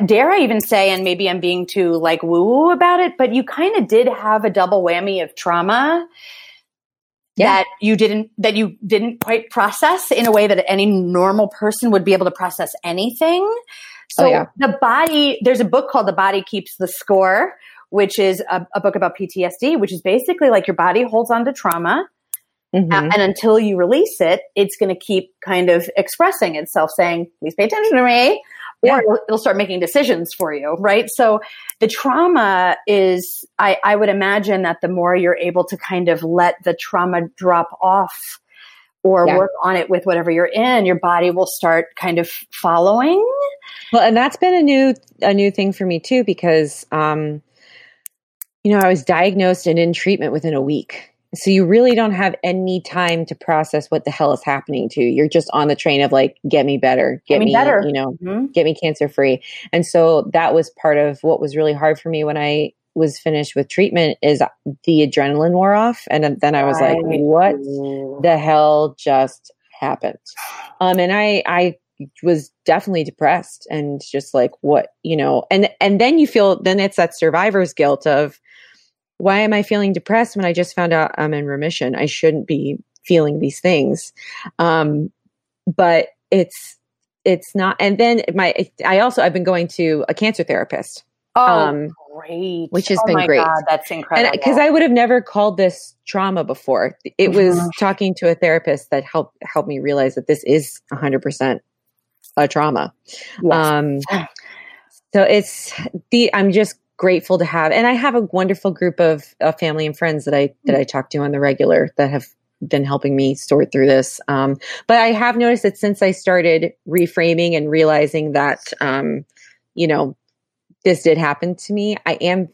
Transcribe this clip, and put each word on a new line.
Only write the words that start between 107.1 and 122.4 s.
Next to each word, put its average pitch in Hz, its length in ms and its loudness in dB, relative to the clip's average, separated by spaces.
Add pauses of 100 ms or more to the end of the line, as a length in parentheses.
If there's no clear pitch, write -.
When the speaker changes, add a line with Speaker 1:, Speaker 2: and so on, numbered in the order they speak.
Speaker 2:
to 170 60 0
have, 160 280 0
and 226 140 2
I 247 60 2
have 254 220 -2
a 240 60 2 (120)
wonderful 190 380 -2
group 175 300 -4
of, 160 400 0
of 156 180 0
family 156 280 -4
and 151 120 -8
friends 156 260 -4
that 147 100 -2
I, 143 200 0 (100)
that 135 120 2
I 139 80 0
talk 131 260 -6
to 151 80 -6
on 143 140 -4
the 139 80 -4
regular 139 560 2
that 143 140 0
have 139 160 -6 (400)
been 143 180 -2
helping 139 320 -2
me 135 180 0
sort - 380 0
through 135 140 2
this. 127 420 2
Um, 135 280 -2 (300)
but 233 120 4
I 226 140 4
have 233 240 0
noticed 240 280 2
that 196 140 -2
since 202 240 -2
I 190 100 2
started 170 600 0 (140)
reframing 170 720 0
and 151 140 -2
realizing 151 600 2
that, 143 480 -2
um, 147 440 -4 (500)
you 170 140 -2
know, 147 280 -2 (680)
this 180 180 2
did 160 160 4
happen 165 380 -2
to - 160 -12
me, 208 240 -4 (100)
I 165 140 -2
am 180 340 -2